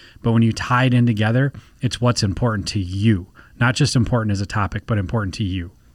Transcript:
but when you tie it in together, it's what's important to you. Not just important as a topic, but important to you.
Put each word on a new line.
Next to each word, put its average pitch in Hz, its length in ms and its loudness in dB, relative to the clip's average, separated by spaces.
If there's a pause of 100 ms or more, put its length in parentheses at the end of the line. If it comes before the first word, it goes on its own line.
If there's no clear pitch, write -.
(220)
but 117 100 0
when 117 120 4
you 110 100 2
tie 123 320 0
it 123 80 2
in 120 120 4
together, 117 460 0 (300)
it's - 180 -2
what's 120 240 0
important 104 460 -2
to 107 100 -4
you. 95 480 2 (320)
Not 120 160 2
just - 220 0
important 110 340 0
as 98 80 -2
a 101 60 -4
topic, 101 400 -4
but 110 120 -2
important 98 380 -2
to - 80 -4
you. 90 280 -6 (240)